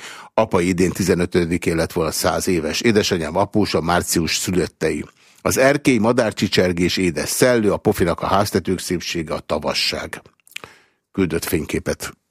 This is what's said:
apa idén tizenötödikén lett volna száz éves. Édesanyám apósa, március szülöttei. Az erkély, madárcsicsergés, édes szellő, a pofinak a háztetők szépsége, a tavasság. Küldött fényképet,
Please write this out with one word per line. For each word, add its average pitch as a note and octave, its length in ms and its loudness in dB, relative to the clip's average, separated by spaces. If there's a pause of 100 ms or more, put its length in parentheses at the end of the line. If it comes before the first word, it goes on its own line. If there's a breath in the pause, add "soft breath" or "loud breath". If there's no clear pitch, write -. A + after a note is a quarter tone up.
(340 loud breath)
apa G#2+ 260 2
idén F2 300 2
tizenötödikén F2 840 0
lett E2 160 -2
volna D#2+ 180 -2
száz E2+ 380 -2
éves. E2 320 -2
Édesanyám F#2+ 560 0
apósa, G2 440 0
március E2+ 560 0
szülöttei. D#2+ 680 -2 (380 soft breath)
Az F#2+ 160 0
erkély, C3+ 400 4
madárcsicsergés, G2+ 1000 2
édes D#2 320 0
szellő, A#2+ 440 2
a D#2+ 40 2
pofinak F2 440 0
a - 60 -4
háztetők F#2+ 520 0
szépsége, E2 560 -6
a D#2 60 -6
tavasság. - 840 -4 (880 loud breath)
Küldött E2+ 320 0
fényképet, - 680 -4 (180)